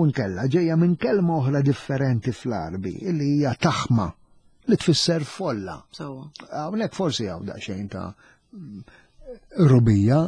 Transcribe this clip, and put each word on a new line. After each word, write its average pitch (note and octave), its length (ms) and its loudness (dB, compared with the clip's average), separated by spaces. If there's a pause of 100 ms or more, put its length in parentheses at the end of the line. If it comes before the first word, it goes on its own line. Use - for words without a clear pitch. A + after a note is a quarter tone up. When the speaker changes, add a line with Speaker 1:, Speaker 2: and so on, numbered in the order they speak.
Speaker 1:
inkella G#2 420 0
ġejja E3 300 2
minn F3 200 4
kelma F3 420 0
oħra C#3 240 0
differenti C3 680 0
fl-Arbi, F#2+ 600 -6 (180)
li D3 280 0
hija C#3 160 0
taħma, A#2 580 0 (540)
li A#3 100 4
tfisser E3 460 0
folla. G#2 680 -8
Speaker 2:
Sewa. C#3+ 380 -14 (220)
Speaker 1:
Hawnhekk F3+ 420 -6
forsi C3+ 340 -2
hawn F#2 200 -8
daqsxejn G2+ 420 -10
ta' F#2 240 -10 (1400)
rubija, A#2+ 720 6